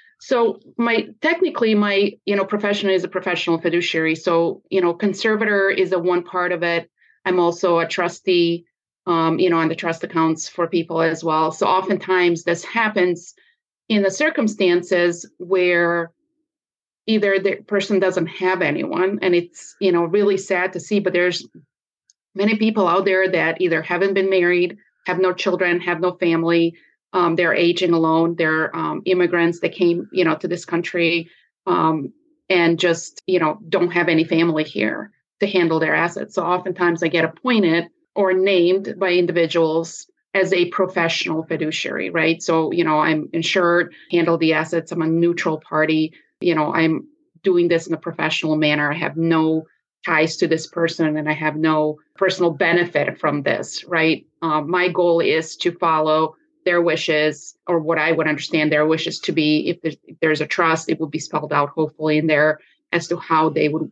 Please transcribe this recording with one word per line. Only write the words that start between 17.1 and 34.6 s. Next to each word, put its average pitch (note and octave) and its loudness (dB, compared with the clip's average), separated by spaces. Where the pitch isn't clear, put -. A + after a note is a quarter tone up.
the F#3+ 0
person G3 0
doesn't F3+ 0
have F#3 -2
anyone, F3 -2
and F3+ 2
it's, - -4
you F#3+ 2
know, E3+ 2
really G3 2
sad F#3 -4
to E3+ -10
see, G#3 -2
but F#3 0
there's F3+ 0
many G#3 0
people G#3+ 2
out F3+ 2
there F#3+ 2
that E3 0
either E3 2
haven't F#3 -2
been F#3+ 2
married, F3 2
have F3 -2
no F#3 2
children, F3+ 0
have E3+ -4
no F3+ 0
family. E3 2
Um, E3+ 2
they're E3+ 2
aging E3+ 2
alone. E3 2
They're, D#3+ -2
um, D#3+ -6
immigrants F3 2
that E3+ -2
came, F3 0
you F3+ 0
know, D#3 2
to E3 -8
this E3+ -6
country, E3+ -2
um, D#3+ 0
and E3+ 4
just, E3 -2
you F3+ 2
know, D#3 0
don't E3+ 0
have F3 0
any D#3+ 2
family E3 0